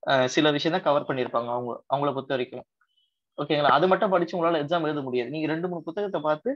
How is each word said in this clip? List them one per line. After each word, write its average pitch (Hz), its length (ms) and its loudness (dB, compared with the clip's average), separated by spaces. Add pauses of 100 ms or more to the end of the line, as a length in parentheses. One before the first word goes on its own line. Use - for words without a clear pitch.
அஹ், 131 240 2
சில 151 240 4
விஷயம் 160 240 0
தான் 165 100 -4
கவர் 143 220 2
பண்ணியிருப்பாங்க 120 440 -2
அவங்க, 123 220 -4 (140)
அவங்கள 143 240 0
பொறுத்த 135 240 -6
வரைக்கும். 127 300 -6 (720)
ஓகேங்களா? 147 320 2
அது 151 180 6
மட்டும் 185 220 2
படிச்சு 175 240 0
உங்களால 170 240 2
எக்ஸாம் 156 260 0
எழுத 147 180 -2
முடியாது. 123 280 -2
நீங்க 156 160 -4
ரெண்டு, 160 220 -2
மூணு 170 140 -6
புத்தகத்தை 190 380 -6
பார்த்து 151 360 -2